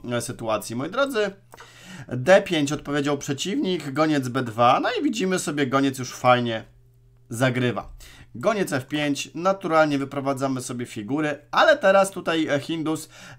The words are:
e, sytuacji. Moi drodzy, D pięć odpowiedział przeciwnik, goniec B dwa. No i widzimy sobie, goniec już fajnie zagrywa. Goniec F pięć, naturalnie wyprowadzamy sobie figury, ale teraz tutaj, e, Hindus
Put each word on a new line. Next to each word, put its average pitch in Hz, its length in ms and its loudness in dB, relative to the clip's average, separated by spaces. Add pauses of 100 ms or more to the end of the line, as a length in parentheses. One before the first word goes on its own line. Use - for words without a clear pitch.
(120)
e, 120 100 -2
sytuacji. 110 540 -6
Moi 143 140 -6
drodzy, 226 420 -2 (760)
D 170 340 6
pięć 151 300 0
odpowiedział 143 460 -2
przeciwnik, 175 760 -4
goniec 147 360 2
B 120 160 -2
dwa. 120 360 4
No 220 100 0 (100)
i 311 40 -2
widzimy 185 360 0
sobie, 147 280 -2
goniec 135 320 0
już 120 140 -8
fajnie 120 500 2 (640)
zagrywa. 123 600 -2 (460)
Goniec 175 380 -2
F 131 140 -4
pięć, 147 480 -4
naturalnie 160 640 2
wyprowadzamy 135 640 -4
sobie 123 240 -8
figury, 143 540 -4 (120)
ale 185 260 6
teraz 190 340 4
tutaj, 165 360 -2
e, 143 120 0
Hindus 156 500 -4 (300)